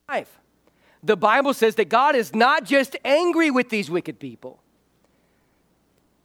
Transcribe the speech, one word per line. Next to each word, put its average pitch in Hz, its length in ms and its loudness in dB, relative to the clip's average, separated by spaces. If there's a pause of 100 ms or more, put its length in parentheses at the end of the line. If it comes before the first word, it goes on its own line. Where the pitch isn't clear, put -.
five, - 320 -10 (640)
the 208 120 0
Bible 240 380 2
says 220 220 0
that 202 120 0
God 262 280 2
is 226 180 -4
not 254 300 2
just 269 400 0
angry 320 460 2
with 247 180 0
these 202 220 -4
wicked 160 280 -6
people, 127 420 -18 (1600)